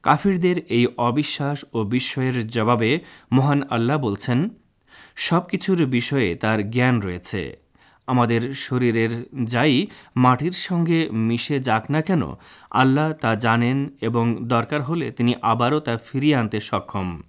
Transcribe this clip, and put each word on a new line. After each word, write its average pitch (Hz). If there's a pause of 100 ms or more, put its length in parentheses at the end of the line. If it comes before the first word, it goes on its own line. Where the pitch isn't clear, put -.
কাফিরদের 180
এই 120 (100)
অবিশ্বাস 139
ও 113
বিস্ময়ের 123
জবাবে 117 (320)
মহান 139
আল্লাহ 120
বলছেন, 127 (640)
"সব 175
কিছুর 180
বিষয়ে 127
তার 110
জ্ঞান 123
রয়েছে। 90 (500)
আমাদের 120
শরীরের 117 (180)
যাই 131 (280)
মাটির 127
সঙ্গে 170
মিশে 117
যাক 113
না 156
কেন, 170 (500)
আল্লাহ 135
তা 113
জানেন 120 (120)
এবং 117
দরকার 127
হলে 131
তিনি 120
আবারও 123
তা 120
ফিরিয়ে 139
আনতে 110
সক্ষম। 95